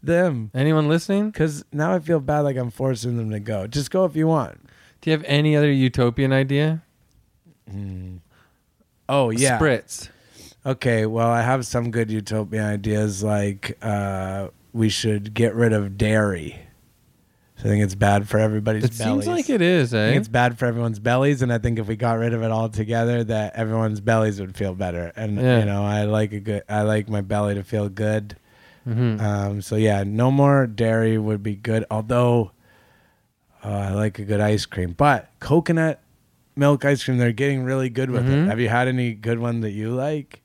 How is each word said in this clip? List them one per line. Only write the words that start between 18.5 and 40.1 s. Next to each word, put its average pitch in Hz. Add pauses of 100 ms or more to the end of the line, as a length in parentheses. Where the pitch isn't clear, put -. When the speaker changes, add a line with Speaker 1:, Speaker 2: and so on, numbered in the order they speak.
Speaker 2:
It 117
seems 113
Speaker 1:
bellies. -
Speaker 2:
like 349
it 240
is, 170
Speaker 1:
I 107
think 120
Speaker 2:
eh? -
Speaker 1:
it's 113
bad 120
for 131
everyone's 117
bellies, 127
and 120
I 117
think 113
if 104
we 110
got 117
rid 117
of 113
it 113
altogether, 113
that 107
everyone's 110
bellies 110
would 95
feel 95
better. 87
And, 104
Speaker 2:
Yeah. 127
Speaker 1:
you 107
know, 101
I 104
like 107
a 104
good, 101
I 107
like 107
my 107
belly 101
to 101
feel 104
good. 104 (520)
Speaker 2:
Mm-hmm. 113
Speaker 1:
Um, 101
so, 110
yeah, 104
no 113
more 139
dairy 113
would 107
be 104
good, 110
although, 117 (1120)
uh, 104
I 101
like 104
a 101
good 101
ice 104
cream. 90
But 139 (100)
coconut 160 (560)
milk 143
ice 143
cream, 127
they're 120
getting 135
really 131
good 127
with 123
Speaker 2:
Mm-hmm. 139
Speaker 1:
it. 196
Have 120
you 120
had 123
any 123
good 113
one 117
that 107
you 107
like? 139